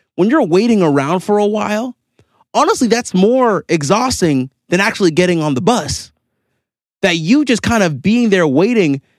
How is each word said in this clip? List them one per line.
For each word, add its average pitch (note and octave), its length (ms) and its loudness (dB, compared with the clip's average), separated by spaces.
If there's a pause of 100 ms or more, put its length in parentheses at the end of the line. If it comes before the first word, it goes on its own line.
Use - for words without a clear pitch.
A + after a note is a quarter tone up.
(140)
When F#3+ 160 0
you're D4+ 160 2
waiting G3+ 360 2
around D3 380 0
for G#3 180 -2
a G#3 80 0
while, G#3+ 500 -4 (580)
honestly, C#4 340 2
that's A#3 240 -2
more G#3+ 560 2
exhausting E3 800 0 (220)
than F3+ 100 0
actually G3+ 300 0
getting E3+ 320 0
on D3+ 120 -2
the B2 60 -2
bus. F#3 520 -4 (880)
That F3 160 0
you A#3+ 260 0
just B3 160 0
kind A3 220 0
of D3+ 180 -2
being A3+ 300 0
there F3+ 180 2
waiting, D#3+ 540 0 (160)